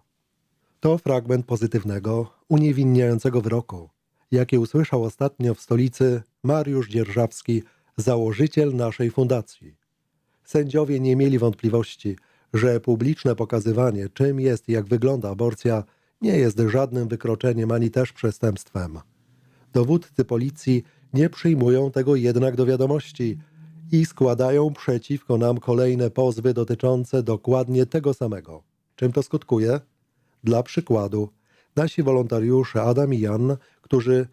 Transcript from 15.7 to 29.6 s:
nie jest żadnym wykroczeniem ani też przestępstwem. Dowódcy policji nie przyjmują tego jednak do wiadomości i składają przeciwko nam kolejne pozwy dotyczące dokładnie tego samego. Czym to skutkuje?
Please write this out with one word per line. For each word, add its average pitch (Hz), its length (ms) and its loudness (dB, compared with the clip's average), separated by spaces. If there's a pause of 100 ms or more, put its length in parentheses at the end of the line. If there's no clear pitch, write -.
nie 208 160 2
jest 117 300 2
żadnym 123 400 -2
wykroczeniem 113 640 -2
ani 117 200 0
też 127 220 0
przestępstwem. 98 840 -4 (760)
Dowódcy 131 520 0
policji 123 580 -2 (300)
nie 151 160 2
przyjmują 135 640 2
tego 135 240 2
jednak 123 400 2
do 127 100 2
wiadomości 131 720 -2 (540)
i 160 140 4
składają 131 680 2
przeciwko 127 640 -4
nam 120 220 2
kolejne 123 500 0
pozwy 123 440 0
dotyczące 123 720 -2
dokładnie 127 600 0
tego 143 280 0
samego. 92 500 -10 (320)
Czym 123 160 -2
to 139 120 0
skutkuje? 123 560 -2 (640)